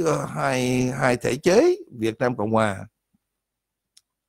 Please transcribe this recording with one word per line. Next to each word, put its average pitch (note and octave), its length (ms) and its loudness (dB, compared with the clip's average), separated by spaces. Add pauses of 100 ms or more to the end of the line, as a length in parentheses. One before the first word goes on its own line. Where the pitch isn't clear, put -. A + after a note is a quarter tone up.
ờ, D3 220 -2
hai, B2+ 560 0
hai B2+ 340 0
thể A#2+ 200 -2
chế B3+ 400 4 (220)
Việt A2 200 -2
Nam B2 180 -2
Cộng G#2+ 140 -2
Hòa. G#2 360 0 (1400)